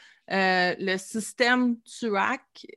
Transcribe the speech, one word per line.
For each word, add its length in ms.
euh, 480
le 200
système 840
turac, 840